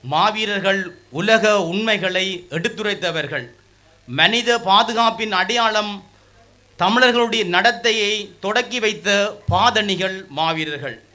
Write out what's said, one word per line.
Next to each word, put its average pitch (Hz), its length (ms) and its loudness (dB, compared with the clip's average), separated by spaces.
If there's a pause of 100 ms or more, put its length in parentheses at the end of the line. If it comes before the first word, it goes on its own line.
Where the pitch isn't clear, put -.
மாவீரர்கள் 196 960 0 (120)
உலக 208 520 4
உண்மைகளை 185 880 -2
எடுத்துரைத்தவர்கள். 165 960 -4 (600)
மனித 214 520 2
பாதுகாப்பின் 226 760 2
அடையாளம் 208 720 0 (720)
தமிழர்களுடைய 233 680 2
நடத்தையை 214 880 0 (100)
தொடக்கி 226 400 -4
வைத்த 202 580 0 (100)
பாதணிகள் 190 800 0
மாவீரர்கள். 151 760 -4 (120)